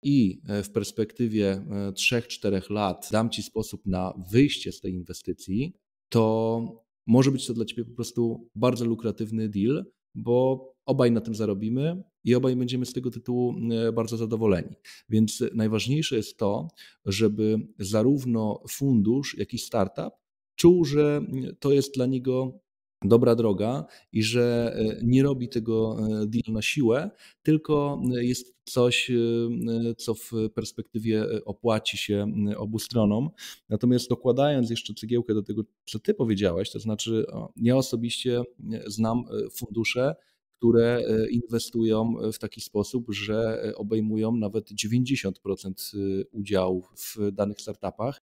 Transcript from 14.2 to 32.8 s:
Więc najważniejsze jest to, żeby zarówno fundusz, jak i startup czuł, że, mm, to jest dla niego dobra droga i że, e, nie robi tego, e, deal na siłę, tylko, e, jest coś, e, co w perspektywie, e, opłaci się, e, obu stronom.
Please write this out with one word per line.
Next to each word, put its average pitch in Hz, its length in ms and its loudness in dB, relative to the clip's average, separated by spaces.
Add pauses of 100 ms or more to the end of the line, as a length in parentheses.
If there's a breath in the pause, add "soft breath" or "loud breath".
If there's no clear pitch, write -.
Więc 110 340 2 (100)
najważniejsze 110 600 0
jest - 220 -4
to, 113 300 -2 (380 loud breath)
żeby 107 600 2 (120)
zarówno 110 920 0
fundusz, 127 680 2
jak - 160 -6
i 120 40 -6
startup - 560 -4 (420)
czuł, 175 300 8
że, 147 320 2
mm, 131 420 -6
to 139 120 2
jest 139 240 2
dla 123 100 0
niego 127 540 -2 (440)
dobra 117 320 8
droga 113 500 0 (260 loud breath)
i 110 120 2
że, 117 520 2
e, 110 280 -2
nie 127 200 6
robi 131 260 0
tego, 110 500 0
e, 107 280 0
deal 113 260 -2
na 107 80 -2
siłę, 131 500 2 (320 loud breath)
tylko, 151 580 0 (140)
e, 120 100 -2
jest 123 380 -4
coś, 123 480 2
e, 123 40 2 (840)
co - 160 -4
w - 180 -10 (220)
perspektywie, 110 680 -2
e, 107 240 -4
opłaci 107 520 -2
się, 104 360 0 (180)
e, 104 60 -4
obu 110 220 -4
stronom. 113 500 2 (400 loud breath)